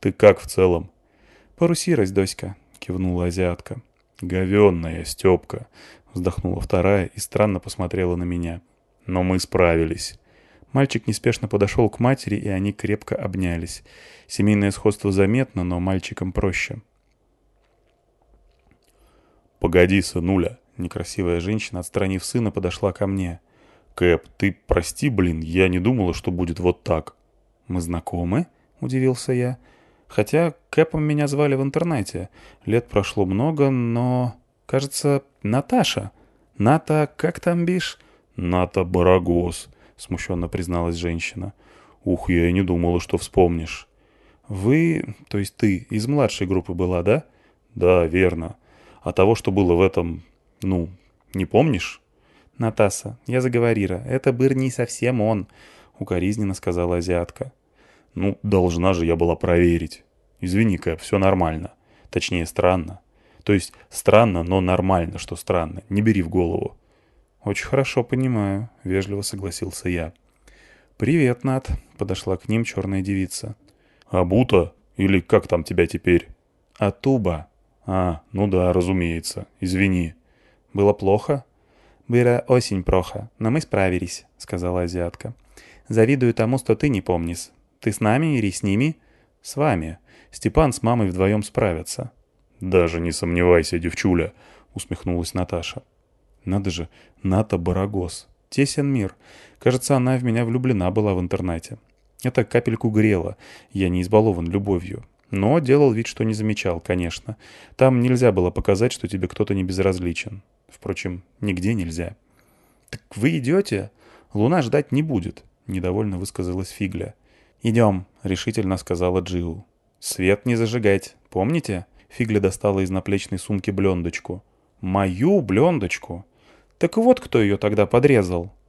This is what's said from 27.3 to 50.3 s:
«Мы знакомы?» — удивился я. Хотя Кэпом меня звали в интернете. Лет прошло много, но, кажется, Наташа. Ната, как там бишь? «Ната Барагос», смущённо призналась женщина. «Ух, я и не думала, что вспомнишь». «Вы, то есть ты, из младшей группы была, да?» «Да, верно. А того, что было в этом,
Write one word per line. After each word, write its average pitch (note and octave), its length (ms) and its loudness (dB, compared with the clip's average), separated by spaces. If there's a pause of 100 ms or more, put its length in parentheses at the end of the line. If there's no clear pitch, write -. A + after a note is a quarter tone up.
«Мы F2+ 140 -4
знакомы?» — F2 640 -4 (340)
удивился C3 520 -2
я. B2 240 -2 (520)
Хотя D#3+ 460 0 (160)
Кэпом D#3+ 320 2
меня D3 240 0
звали C#3+ 280 0
в C3+ 80 0
интернете. C#3 640 -4 (360)
Лет A#2 240 0
прошло G2 380 0
много, C#3 440 0
но, B2 640 -2 (300)
кажется, C#3 560 -2 (200)
Наташа. A#2+ 720 -2 (460)
Ната, D3+ 580 2
как - 240 -4
там E3+ 240 0
бишь? F3 340 -2 (380)
«Ната F2+ 480 0
Барагос», F2 840 2 (280)
смущённо F2 520 -6
призналась E2+ 480 -2
женщина. E2+ 580 -6 (500)
«Ух, F2+ 260 -2
я E2+ 180 4
и F2 40 2
не F#2+ 100 2
думала, F2 380 0
что - 180 -2
вспомнишь». E2+ 720 0 (580)
«Вы, C3 720 0 (120)
то G#2 100 -4
есть - 180 -6
ты, G2 340 0
из A2 160 -4
младшей C3 400 0
группы F#2 260 -2
была, F2+ 300 0
да?» A2+ 220 2 (500)
«Да, F2+ 320 4
верно. E2 500 0 (460)
А F2+ 100 -4
того, G2+ 220 4
что - 160 -2
было F#2 240 4
в E2+ 60 4
этом, E2+ 420 0 (400)